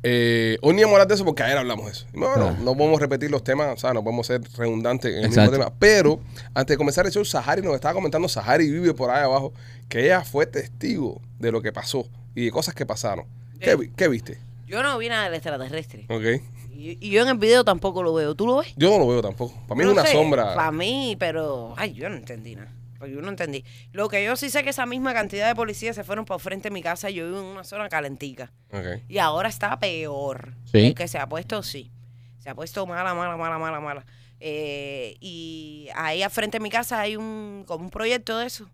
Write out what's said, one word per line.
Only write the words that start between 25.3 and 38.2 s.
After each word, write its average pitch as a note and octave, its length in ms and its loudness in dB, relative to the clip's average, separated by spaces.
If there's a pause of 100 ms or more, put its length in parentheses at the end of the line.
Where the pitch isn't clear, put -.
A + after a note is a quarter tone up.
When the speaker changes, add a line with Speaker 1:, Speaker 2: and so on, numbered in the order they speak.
Speaker 3:
de A#3+ 80 4
policías A3 420 -4
se G3+ 80 -10
fueron G#3+ 200 -6
por F3+ 140 -6
frente G3 300 -8
de G3+ 40 -8
mi F#3 80 -8
casa. F3 280 -4
Yo E3+ 160 -6
vivo F#3 140 -8
en G3 60 -10
una F#3+ 200 -14
zona G#3 240 -10
calentica. C#3 640 -6 (200)
Speaker 1:
Ok. F#2 380 -6
Speaker 3:
Y F#3+ 80 -4
ahora F3 320 0
está - 300 -4
peor. D3 720 -6 (180)
Speaker 2:
Sí. G#2+ 160 6
Speaker 3:
El C#3+ 80 4
que E3+ 140 -4
se - 80 -6
ha C3+ 100 -4
puesto, F#3 340 -6
sí. - 300 -12 (480)
Se C#3 100 -16
ha C3 60 -12
puesto E3 320 -8
mala, F3+ 260 -4
mala, F3 220 -4
mala, E3 240 -4
mala, D#3+ 220 -6
mala. C#3+ 240 -10 (340)
Eh, C#3+ 800 -8
y D#3+ 720 -14
ahí D#3+ 300 -2
al G3+ 80 -2
frente G#3+ 260 -4
de A3 60 -4
mi G#3 60 -6
casa A3+ 320 -2
hay G#3+ 160 -4
un, G#3+ 500 -10
como E3 160 -8
un F#3 80 -12
proyecto A3+ 460 -4